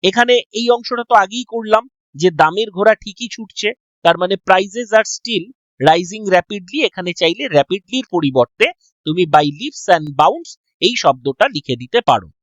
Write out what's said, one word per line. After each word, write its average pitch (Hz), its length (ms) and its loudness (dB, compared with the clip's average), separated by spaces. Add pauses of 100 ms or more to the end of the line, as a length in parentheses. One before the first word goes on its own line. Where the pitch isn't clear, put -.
এখানে 240 260 2 (240)
এই 233 80 -4 (100)
অংশটা 240 340 -8
তো 247 40 2 (100)
আগেই 220 300 -8
করলাম 220 300 0 (360)
যে 175 80 4 (120)
দামের 180 360 2
ঘোড়া 202 260 4
ঠিকই 214 320 -14
ছুটছে, 208 340 -8 (360)
তার 170 140 4
মানে 185 160 -2 (140)
prices 196 400 0 (100)
are 214 180 2
still 214 280 -6 (440)
rising 185 360 0 (100)
rapidly। 196 440 -2 (100)
এখানে 180 220 -6 (100)
চাইলে 180 240 0 (120)
র্যাপিডলির 196 580 -2
পরিবর্তে 139 520 0 (420)
তুমি 170 180 0
by 151 200 4
leaps 175 520 -2
and 151 180 -8
bounds 208 340 -2 (300)
এই 240 160 0
শব্দটা 139 520 0
লিখে 147 280 -6
দিতে 127 240 -4
পারো। 101 300 0 (120)